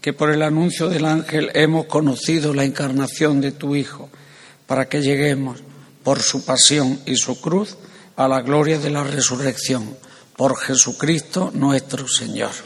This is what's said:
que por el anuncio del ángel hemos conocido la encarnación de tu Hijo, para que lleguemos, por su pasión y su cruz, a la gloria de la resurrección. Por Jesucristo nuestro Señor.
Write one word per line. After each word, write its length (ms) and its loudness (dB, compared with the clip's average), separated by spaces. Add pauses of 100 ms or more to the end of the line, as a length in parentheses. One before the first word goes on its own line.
que 120 -4
por 180 0
el 120 2
anuncio 460 0
del 160 0
ángel 500 0
hemos 320 2
conocido 680 0
la 80 0
encarnación 760 0
de 100 0
tu 240 -4
Hijo, 340 -4 (600)
para 200 0
que 140 -2
lleguemos, 560 0 (460)
por 160 2
su 240 -2
pasión 600 2
y 120 -2
su 240 -2
cruz, 360 -2 (380)
a 140 2
la 120 2
gloria 380 2
de 120 -4
la 120 -2
resurrección. 920 -2 (400)
Por 200 2
Jesucristo 1000 -2
nuestro 520 0
Señor. 460 -4 (140)